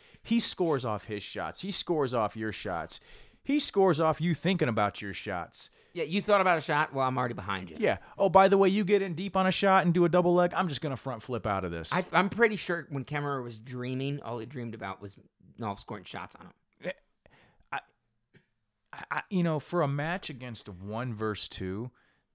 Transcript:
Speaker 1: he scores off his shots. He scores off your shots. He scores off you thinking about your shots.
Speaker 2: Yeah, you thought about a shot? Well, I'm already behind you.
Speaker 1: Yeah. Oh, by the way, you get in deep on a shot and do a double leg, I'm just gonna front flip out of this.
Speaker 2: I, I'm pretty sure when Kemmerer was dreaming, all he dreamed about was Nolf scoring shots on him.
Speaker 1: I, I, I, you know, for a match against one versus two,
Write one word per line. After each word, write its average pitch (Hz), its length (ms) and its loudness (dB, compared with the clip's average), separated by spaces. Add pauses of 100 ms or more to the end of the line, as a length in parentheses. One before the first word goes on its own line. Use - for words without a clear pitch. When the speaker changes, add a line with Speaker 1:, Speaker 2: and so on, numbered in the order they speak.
(220)
Speaker 1:
he 233 160 0
scores 156 460 0
off 107 200 -4
his 104 180 -8
shots. 87 400 -8
He 196 100 -6
scores 143 420 -2
off 110 220 0
your 110 160 -4
shots. 85 480 -6 (420)
He 285 160 0
scores 190 420 4
off 160 200 2
you 170 140 2
thinking 165 340 2
about 104 340 0
your 101 100 -6
shots. 90 580 -8 (220)
Speaker 2:
Yeah, 165 120 -4
you 170 160 -2
thought 202 200 4
about 180 180 4
a - 20 -6
shot? 151 340 0
Well, 135 140 2
I'm 131 100 -2
already 123 160 -2
behind 95 360 -6
you. - 100 -14
Speaker 1:
Yeah. 143 160 2 (200)
Oh, 196 120 4
by 190 200 10
the 196 80 6
way, 196 120 6
you 202 160 2
get 196 180 2
in 185 120 -4
deep 190 220 -4
on 190 100 4
a 190 40 4
shot 190 340 6
and 175 80 6
do 175 120 6
a 170 40 6
double 175 260 4
leg, 175 200 4
I'm 180 140 0
just 139 140 -4
gonna 139 140 -4
front 120 260 -8
flip 113 240 -4
out 98 180 0
of 85 80 -4
this. 82 200 -4
Speaker 2:
I, 180 200 0
I'm 202 160 4
pretty 214 280 2
sure 165 340 -4
when 139 140 -4
Kemmerer 143 380 -4
was 117 160 -10
dreaming, 127 640 -6
all 120 160 -8
he 110 80 -8
dreamed 120 280 -10
about 98 280 -10
was 101 140 -12 (420)
Nolf 104 220 -6
scoring 101 240 -12
shots - 320 -12
on 90 100 -20
him. - 460 -12 (800)
Speaker 1:
I, 139 60 -4 (1120)
I, - 180 -14
I, 151 200 -4
you 180 120 2
know, 160 160 0
for 175 240 -2
a 139 60 2
match 151 420 -4
against 123 380 -12
one 107 460 -6
versus 107 340 -4
two, 98 420 -6 (440)